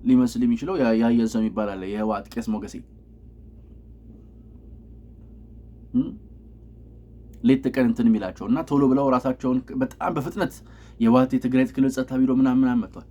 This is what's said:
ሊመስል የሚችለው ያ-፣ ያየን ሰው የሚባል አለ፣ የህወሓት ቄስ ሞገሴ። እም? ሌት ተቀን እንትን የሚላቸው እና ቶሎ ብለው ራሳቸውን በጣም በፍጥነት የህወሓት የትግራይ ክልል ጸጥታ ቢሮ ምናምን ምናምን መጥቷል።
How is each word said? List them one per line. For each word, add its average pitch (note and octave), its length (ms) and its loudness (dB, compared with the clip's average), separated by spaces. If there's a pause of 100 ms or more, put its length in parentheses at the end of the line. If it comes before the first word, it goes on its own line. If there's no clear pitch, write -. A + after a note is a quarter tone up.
ሊመስል B2 380 2
የሚችለው B2 340 0
ያ-፣ B2+ 180 2
ያየን A#2 340 2
ሰው A2+ 120 -2
የሚባል G#2 280 -2
አለ፣ F#2+ 160 -8
የህወሓት G#2 440 -4
ቄስ A2+ 200 -8
ሞገሴ። G#2 260 -6 (3250)
እም? B2+ 140 2 (1400)
ሌት C3 180 4
ተቀን B2+ 240 0
እንትን A#2 200 0
የሚላቸው G2+ 400 0
እና A#2+ 180 0
ቶሎ C#3+ 240 2
ብለው C3 220 2
ራሳቸውን B2+ 480 -2 (200)
በጣም F3 340 -4
በፍጥነት D#3+ 400 -6 (480)
የህወሓት B2+ 320 4
የትግራይ B2+ 360 0
ክልል C3+ 220 0
ጸጥታ C3 260 -6
ቢሮ C3 180 2
ምናምን C3 260 2
ምናምን B2 220 2
መጥቷል። - 280 -12